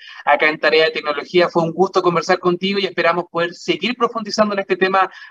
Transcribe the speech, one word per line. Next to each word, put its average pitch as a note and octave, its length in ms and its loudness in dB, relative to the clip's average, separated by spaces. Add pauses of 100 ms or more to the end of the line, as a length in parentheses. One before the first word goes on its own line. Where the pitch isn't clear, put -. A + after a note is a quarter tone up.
(260)
acá D3 240 4
en D#3 100 -4
Tarea D#3 260 4
de D#3+ 60 0
Tecnología. D#3 580 0
Fue E3+ 120 0
un E3 100 -2
gusto F#3 300 0
conversar F3 380 0
contigo F#3+ 400 -2
y G3 80 0
esperamos E3+ 420 0
poder E3+ 240 -4
seguir F#3 420 -4
profundizando A3 600 -2
en G3 60 -2
este F#3+ 140 -2
tema F#3+ 320 2 (220)